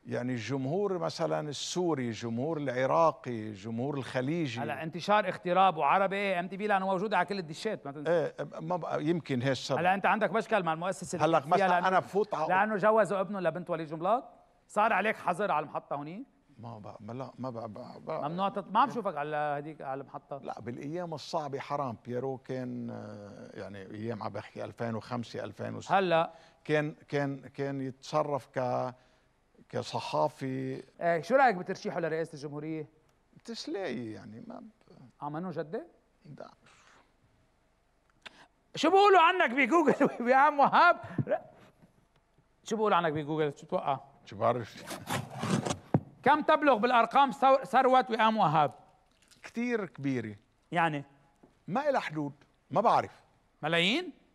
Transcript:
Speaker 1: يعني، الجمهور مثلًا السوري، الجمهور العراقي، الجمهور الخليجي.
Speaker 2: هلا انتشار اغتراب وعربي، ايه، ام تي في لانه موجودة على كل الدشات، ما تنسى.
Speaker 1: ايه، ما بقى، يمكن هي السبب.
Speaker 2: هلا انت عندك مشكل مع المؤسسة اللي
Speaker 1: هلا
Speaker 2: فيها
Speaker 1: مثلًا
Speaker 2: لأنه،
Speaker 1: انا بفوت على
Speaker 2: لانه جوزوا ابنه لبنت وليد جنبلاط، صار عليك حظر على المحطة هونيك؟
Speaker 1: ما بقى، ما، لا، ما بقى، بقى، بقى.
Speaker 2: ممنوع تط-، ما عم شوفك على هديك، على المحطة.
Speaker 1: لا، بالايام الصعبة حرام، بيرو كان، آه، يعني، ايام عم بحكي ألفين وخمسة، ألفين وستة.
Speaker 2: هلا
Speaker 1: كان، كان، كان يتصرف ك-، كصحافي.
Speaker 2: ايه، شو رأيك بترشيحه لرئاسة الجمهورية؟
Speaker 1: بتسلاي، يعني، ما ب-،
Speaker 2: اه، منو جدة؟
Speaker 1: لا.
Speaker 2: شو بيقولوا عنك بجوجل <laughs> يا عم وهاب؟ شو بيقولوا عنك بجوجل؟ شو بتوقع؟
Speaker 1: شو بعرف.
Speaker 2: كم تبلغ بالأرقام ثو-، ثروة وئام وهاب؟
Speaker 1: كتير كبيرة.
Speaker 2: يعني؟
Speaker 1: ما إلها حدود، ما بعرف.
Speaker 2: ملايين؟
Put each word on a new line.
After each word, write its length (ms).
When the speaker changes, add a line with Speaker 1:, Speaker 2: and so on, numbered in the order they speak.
Speaker 1:
يعني، 260
الجمهور 640
مثلًا 500
السوري، 600
الجمهور 500
العراقي، 880
الجمهور 500
الخليجي. 640
Speaker 2:
هلا 220
انتشار 460
اغتراب 480
وعربي، 400
ايه، 240
ام 80
تي 100
في 80
لانه 200
موجودة 320
على 80
كل 120
الدشات، 480
ما 60
تنسى. 200
Speaker 1:
ايه، 220
ما 160
بقى، 280
يمكن 380
هي 100
السبب. 260
Speaker 2:
هلا 160
انت 120
عندك 260
مشكل 300
مع 100
المؤسسة 440
اللي 100
Speaker 1:
هلا 140
Speaker 2:
فيها 100
Speaker 1:
مثلًا 180
Speaker 2:
لأنه، 200
Speaker 1:
انا 100
بفوت 360
على 140
Speaker 2:
لانه 280
جوزوا 440
ابنه 200
لبنت 300
وليد 180
جنبلاط، 360
صار 240
عليك 240
حظر 360
على 120
المحطة 320
هونيك؟ 380
Speaker 1:
ما 200
بقى، 220
ما، 120
لا، 260
ما 120
بقى، 180
بقى، 320
بقى. 300
Speaker 2:
ممنوع 180
تط-، 220
ما 100
عم 100
شوفك 260
على 200
هديك، 460
على 180
المحطة. 380
Speaker 1:
لا، 220
بالايام 540
الصعبة 440
حرام، 380
بيرو 320
كان، 520
آه، 600
يعني، 300
ايام 320
عم 100
بحكي 320
ألفين 300
وخمسة، 500
ألفين 300
وستة. 240
Speaker 2:
هلا 340
Speaker 1:
كان، 300
كان، 320
كان 400
يتصرف 680
ك-، 360
كصحافي. 1120
Speaker 2:
ايه، 220
شو 140
رأيك 200
بترشيحه 440
لرئاسة 340
الجمهورية؟ 540
Speaker 1:
بتسلاي، 760
يعني، 340
ما 140
ب-، 320
Speaker 2:
اه، 60
منو 220
جدة؟ 360
Speaker 1:
لا. 120
Speaker 2:
شو 160
بيقولوا 300
عنك 300
بجوجل 800
<laughs> 20
يا 60
عم 220
وهاب؟ 420
شو 120
بيقولوا 200
عنك 160
بجوجل؟ 460
شو 80
بتوقع؟ 340
Speaker 1:
شو 120
بعرف. 480
Speaker 2:
كم 200
تبلغ 340
بالأرقام 560
ثو-، 320
ثروة 460
وئام 260
وهاب؟ 360
Speaker 1:
كتير 440
كبيرة. 500
Speaker 2:
يعني؟ 320
Speaker 1:
ما 200
إلها 120
حدود، 320
ما 100
بعرف. 420
Speaker 2:
ملايين؟ 500